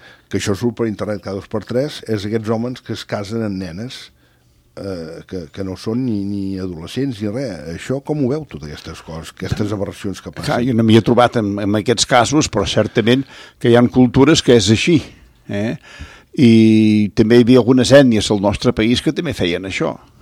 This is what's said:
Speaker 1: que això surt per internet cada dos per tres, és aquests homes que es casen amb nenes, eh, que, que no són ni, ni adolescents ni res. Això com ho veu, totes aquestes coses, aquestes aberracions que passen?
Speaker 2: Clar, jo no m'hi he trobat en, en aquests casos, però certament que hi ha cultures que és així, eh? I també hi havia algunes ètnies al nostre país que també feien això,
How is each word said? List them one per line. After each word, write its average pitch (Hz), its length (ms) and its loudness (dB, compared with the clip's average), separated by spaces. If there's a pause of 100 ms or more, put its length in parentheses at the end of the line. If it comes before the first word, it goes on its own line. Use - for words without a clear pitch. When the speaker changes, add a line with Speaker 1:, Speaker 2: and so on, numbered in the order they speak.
(300)
Speaker 1:
que - 80 -4
això 107 160 -2
surt 113 240 -4
per 117 80 -2
internet 104 380 -6
cada 98 160 -8
dos - 100 -20
per 107 160 -6
tres, 135 400 -6
és 107 220 -6
aquests 110 260 -4
homes 120 320 -8
que 117 80 -8
es - 160 -12
casen 107 320 -6
amb 101 160 -6
nenes, 95 460 -12 (720)
eh, 82 520 -12
que, 90 240 -10
que 101 140 -10
no 92 140 -8
són 120 260 -4
ni, 104 220 -4
ni 101 160 -6 (180)
adolescents 95 600 -8
ni 104 100 -4
res. 123 200 -8 (220)
Això 127 320 -6
com 151 160 -4
ho 123 80 0
veu, 147 180 -4
totes 73 220 -16
aquestes 78 360 -16
coses, 80 280 -14
aquestes 101 400 -4
aberracions 95 480 -8
que 92 80 -14
passen? - 180 -10
Speaker 2:
Clar, 123 180 -2
jo 127 100 0
no 113 100 2
m'hi 110 140 8
he 107 40 -12
trobat 120 380 2
en, 101 120 -4 (100)
en 104 160 0
aquests 113 280 -2
casos, 131 440 2
però 98 160 -2
certament 117 580 0 (320)
que 123 140 2
hi 117 60 8
ha 123 140 6
cultures 131 520 4
que 123 140 6
és 101 160 2
així, 160 260 2 (500)
eh? 107 260 -6 (560)
I 120 200 6 (680)
també 113 180 4
hi 123 80 8
havia 123 160 6
algunes 120 320 2
ètnies 127 400 6
al 104 80 0
nostre 101 320 0
país 117 320 0
que 156 80 0
també 143 240 -6
feien 90 320 -4
això, 135 280 -6 (240)